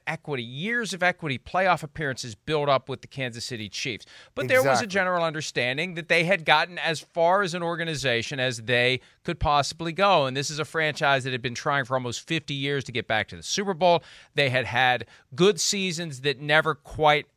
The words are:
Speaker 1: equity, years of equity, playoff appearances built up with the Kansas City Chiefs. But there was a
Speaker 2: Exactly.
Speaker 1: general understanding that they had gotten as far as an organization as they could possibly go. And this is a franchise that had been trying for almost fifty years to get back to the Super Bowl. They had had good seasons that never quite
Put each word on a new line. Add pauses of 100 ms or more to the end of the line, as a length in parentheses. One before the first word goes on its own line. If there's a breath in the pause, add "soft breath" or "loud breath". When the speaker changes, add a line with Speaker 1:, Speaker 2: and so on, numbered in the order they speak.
Speaker 1:
equity,
years
of
equity,
playoff
appearances
built
up
with
the
Kansas
City
Chiefs. (300 loud breath)
But
there
was
a
Speaker 2:
Exactly.
Speaker 1:
general
understanding
that
they
had
gotten
as
far
as
an
organization
as
they (240 soft breath)
could
possibly
go.
And
this
is
a
franchise
that
had
been
trying
for
almost
fifty
years
to
get
back
to
the
Super
Bowl. (300 loud breath)
They
had
had (280 soft breath)
good
seasons
that
never
quite (100)